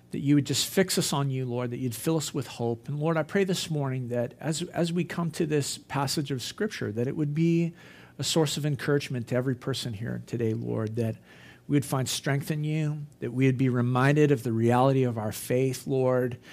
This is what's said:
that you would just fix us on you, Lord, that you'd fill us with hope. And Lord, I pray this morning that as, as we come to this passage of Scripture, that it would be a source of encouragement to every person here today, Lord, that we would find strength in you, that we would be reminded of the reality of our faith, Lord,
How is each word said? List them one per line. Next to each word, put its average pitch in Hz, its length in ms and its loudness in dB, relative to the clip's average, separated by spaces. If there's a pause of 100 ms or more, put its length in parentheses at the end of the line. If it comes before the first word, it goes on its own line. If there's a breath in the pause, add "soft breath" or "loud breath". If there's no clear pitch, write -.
(120)
that - 80 -6
you 147 160 4
would 139 80 4
just - 240 -2
fix 185 280 2
us - 160 0
on 139 160 0
you, 131 160 -2
Lord, 123 280 -4
that 123 60 -6
you'd 127 180 -4
fill 160 200 0
us 147 160 -4
with 143 140 -4
hope. 117 400 -4
And 147 140 -6
Lord, 160 160 0
I 156 80 0
pray 196 180 0
this 185 260 -2
morning 131 420 -2
that 120 300 -2
as, 156 220 -4
as 170 300 -2
we 175 100 0
come 170 300 -4
to 180 120 -2
this 147 320 0
passage 139 540 -2
of 131 100 -2
Scripture, 156 520 -6
that 120 160 -2
it - 80 -4
would 147 180 -2
be 165 400 2 (420 loud breath)
a - 60 -8
source 156 340 2
of 147 80 -4
encouragement 143 600 -2
to - 80 -4
every 127 220 0
person 123 360 -6
here 120 340 -6
today, 113 280 0
Lord, 117 400 -4
that 113 220 0 (500 loud breath)
we 143 80 0
would 139 100 2
find 131 240 -2
strength 139 440 -2
in 151 100 -2
you, 151 360 -2 (200)
that 123 140 -6
we 131 140 4
would 127 120 4
be 131 120 4
reminded 127 600 4
of 120 140 2
the 120 80 0
reality 123 500 6
of 120 160 0
our 107 140 -4
faith, 131 560 -2
Lord, 127 500 2 (140)